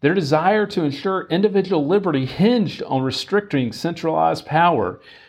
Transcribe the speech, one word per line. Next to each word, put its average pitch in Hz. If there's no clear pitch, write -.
Their 160
desire 185
to 196
ensure 160
individual 190
liberty 165
hinged 202
on 131
restricting 131
centralized 160
power. 151